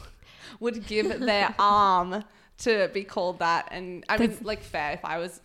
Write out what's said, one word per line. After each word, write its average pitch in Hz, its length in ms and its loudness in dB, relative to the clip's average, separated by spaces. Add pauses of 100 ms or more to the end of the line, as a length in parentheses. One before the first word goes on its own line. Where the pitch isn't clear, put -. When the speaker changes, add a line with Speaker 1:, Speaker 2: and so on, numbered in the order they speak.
(200)
Speaker 1:
<laughs> - 400 -20
would 220 260 -4
give 214 340 0
their 208 340 2
Speaker 2:
<laughs> - 40 -6
Speaker 1:
arm 196 640 4 (360)
to 208 360 2
be 202 80 -2
called 180 380 -4
that?" 170 320 2
And 180 360 -10
I 214 80 2
mean, 233 140 4
Speaker 2:
That's - 120 -10
Speaker 1:
like, 208 200 -6
fair. 151 300 -4
If 151 120 -8
I 156 140 -4
was, 175 260 -8